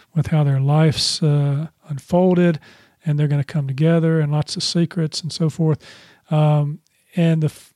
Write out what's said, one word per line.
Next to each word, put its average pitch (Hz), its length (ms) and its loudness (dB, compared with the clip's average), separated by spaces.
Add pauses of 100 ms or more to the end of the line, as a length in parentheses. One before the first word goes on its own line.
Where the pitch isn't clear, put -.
(160)
with 156 120 0
how 151 160 2
their 139 160 2
lives, 147 600 0
uh, 147 460 0 (200)
unfolded, 175 720 0 (460)
and 147 140 -2
they're 151 80 0
gonna 143 160 0
come 143 240 -4
together 160 520 0
and 147 120 -2
lots 151 240 -2
of 175 80 -8
secrets 165 580 -4
and 147 100 -8
so 160 200 -2
forth. 160 260 0 (540)
Um, 151 480 0 (360)
and 165 280 2
the 156 40 2
f-, - 280 -12